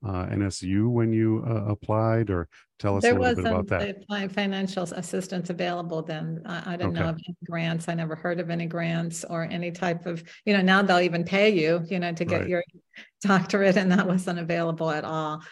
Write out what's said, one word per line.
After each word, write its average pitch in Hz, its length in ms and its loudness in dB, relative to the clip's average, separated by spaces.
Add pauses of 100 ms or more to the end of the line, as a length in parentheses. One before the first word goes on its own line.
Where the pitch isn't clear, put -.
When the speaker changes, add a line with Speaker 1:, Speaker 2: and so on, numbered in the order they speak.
Speaker 1:
uh, 95 260 -4
N 101 120 0
S 98 200 -4
U 98 260 2
when 113 240 2
you, 110 340 2
uh, 110 200 -2
applied, 110 640 0
or 87 180 0 (300)
tell 101 180 0
us - 60 0
Speaker 2:
There 240 120 4
Speaker 1:
a 247 60 2
little 247 160 2
bit - 80 -2
about 226 80 2
Speaker 2:
wasn't 202 160 0
Speaker 1:
that? 196 320 -2
Speaker 2:
the - 60 -20
fi-, 202 220 -4
financial 190 560 -2
assistance 185 680 -6
available 175 520 -4
then. 160 440 -8
I, 175 260 -8
I 175 60 -6
didn't 180 160 -2
know 165 80 0
Speaker 1:
Okay. 160 80 2
Speaker 2:
of 160 80 -4 (100)
any 175 160 -10
grants. 165 420 -2
I 170 80 -2
never 160 220 -4
heard 170 240 -2
of 165 80 -4
any 170 160 -2
grants 165 600 -4
or 165 200 -4
any 175 260 -4
type 170 360 -2
of, 170 180 -6 (220)
you 208 80 4
know, 196 80 6
now 190 180 8
they'll 190 200 6
even 170 240 2
pay 196 260 4
you, 165 400 2
you 190 80 -2
know, 175 160 -2
to 170 100 -2
get 170 160 0
Speaker 1:
Right. - 80 -2
Speaker 2:
your 175 160 0 (300)
<laughs> - 260 -20
doctorate, 196 560 4
and 185 160 4
that 185 140 4
wasn't 180 320 0
available 165 520 -2
at 151 140 -2
all. 156 480 -4